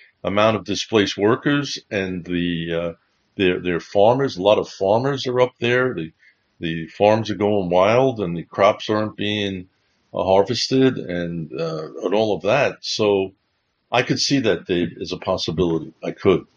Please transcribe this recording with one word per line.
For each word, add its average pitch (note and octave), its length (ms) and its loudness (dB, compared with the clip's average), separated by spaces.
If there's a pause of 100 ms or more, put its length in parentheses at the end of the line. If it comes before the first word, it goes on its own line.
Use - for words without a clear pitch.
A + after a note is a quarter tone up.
(240)
amount G#2 340 2
of F2+ 60 -10
displaced G2 540 0
workers C3+ 640 0 (100)
and F#2 360 -4
the, F2 480 -4
uh, E2+ 200 -4 (420)
their, F2+ 240 2
their E2+ 200 -2
farmers. A2+ 580 2
A F2 40 -6
lot G2+ 160 4
of E2+ 100 -2
farmers B2+ 600 -2
are B2 140 2
up B2 180 2
there. B2 340 0
The, D#2+ 180 -8 (480)
the E2 280 -4
farms A2 420 2
are G#2 60 -4
going G2+ 340 0
wild A2 500 4
and F2 160 -4
the D#2 80 -6
crops - 460 0
aren't G#2+ 260 -2
being, G2+ 540 -4 (420)
uh, F#2 120 -4
harvested A#2+ 760 2
and, E2+ 600 -6
uh, D#2+ 280 -6 (160)
and F#2 120 -2
all G#2+ 200 2
of D#2+ 80 -6
that. A#2 380 0
So G2 520 0 (580)
I A#2+ 100 2
could D#3 180 -2
see C#3 200 0
that, G2 260 0
Dave, F2 340 -2
as F2 120 -10
a F2+ 60 -8
possibility. E2+ 760 -2 (100)
I E2+ 80 -6
could. F2+ 460 0